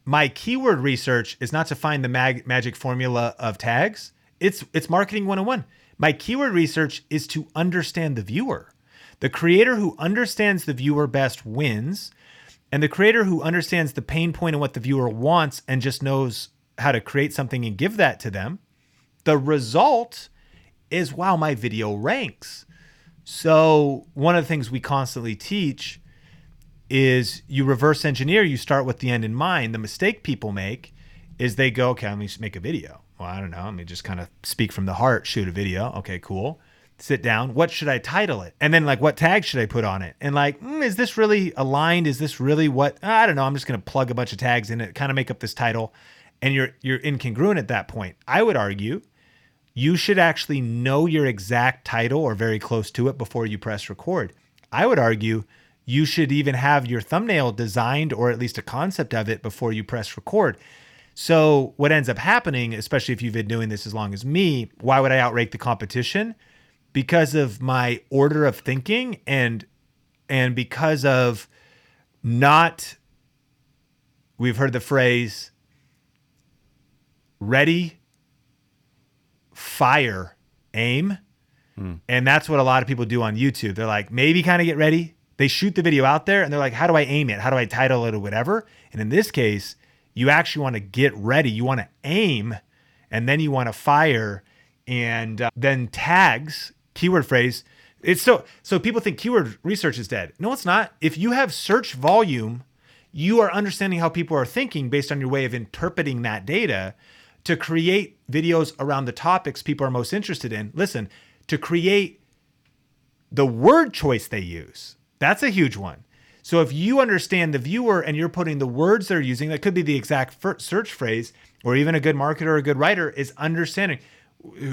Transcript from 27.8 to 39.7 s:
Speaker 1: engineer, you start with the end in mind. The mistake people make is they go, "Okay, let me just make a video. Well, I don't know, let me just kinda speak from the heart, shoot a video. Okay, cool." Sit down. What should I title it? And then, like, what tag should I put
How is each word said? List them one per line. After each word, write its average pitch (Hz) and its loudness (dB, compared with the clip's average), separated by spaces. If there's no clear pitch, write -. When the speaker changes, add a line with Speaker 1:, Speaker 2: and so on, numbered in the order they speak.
Speaker 1:
engineer, 147 2
you 151 2
start 135 0
with 127 -4
the 127 -2
end 117 0
in 110 -4
mind. 143 0
The 113 -6
mistake 190 -4
people 117 -4
make 98 -8
is 120 -2
they 131 4
go, 123 2
"Okay, 123 -4
let 101 -6
me 104 -8
just - -14
make 110 -10
a 92 -12
video. 101 -8
Well, 87 -10
I 95 -8
don't 92 -10
know, 90 -12
let 107 -10
me 87 -12
just 87 -14
kinda 90 -8
speak - -4
from 95 -4
the 92 -2
heart, 117 0
shoot 98 -4
a - -6
video. 98 -4
Okay, 92 -10
cool." 104 -8
Sit - -4
down. 117 -4
What 160 2
should 147 -6
I 131 0
title 156 -2
it? 87 -16
And 151 4
then, 165 4
like, 131 2
what 147 2
tag 175 4
should - -4
I 113 2
put 117 0